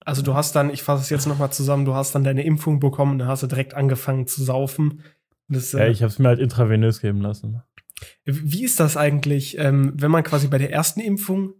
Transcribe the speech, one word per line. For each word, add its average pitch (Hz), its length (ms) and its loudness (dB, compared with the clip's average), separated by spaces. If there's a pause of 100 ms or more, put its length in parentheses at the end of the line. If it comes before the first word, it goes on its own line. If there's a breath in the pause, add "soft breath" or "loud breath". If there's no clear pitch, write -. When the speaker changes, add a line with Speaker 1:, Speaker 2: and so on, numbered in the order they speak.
Speaker 1:
Also 143 180 -2
du 139 140 0
hast 151 200 0
dann, 143 140 2
ich 139 140 -8
fasse 139 180 0
es 135 80 -4
jetzt 139 180 0
nochmal 143 240 0
zusammen, 139 340 0
du 131 80 0
hast 135 220 -2
dann 139 80 2
deine 135 200 0
Impfung 151 360 0
bekommen 139 340 2
und 131 60 -2
dann 127 100 -2
hast 135 140 -4
du 131 40 -2
direkt 135 260 -4
angefangen 131 540 0
zu 135 160 -4
saufen. 139 600 -2 (460 loud breath)
Das, 127 220 -4
Speaker 2:
Ja, 135 80 0
Speaker 1:
äh, 113 120 4
Speaker 2:
ich 110 120 0
hab's 107 160 0
mir 131 100 6
halt 120 100 4
intravenös 113 600 2
geben 101 200 -2
lassen. 104 400 -8 (640 loud breath)
Speaker 1:
Wie 156 380 -4
ist 247 160 0
das 156 160 2
eigentlich, 143 640 0
ähm, 139 380 4
wenn 147 160 2
man 165 120 4
quasi 147 240 0
bei 135 120 2
der 143 120 -2
ersten 156 280 -2
Impfung 196 600 -2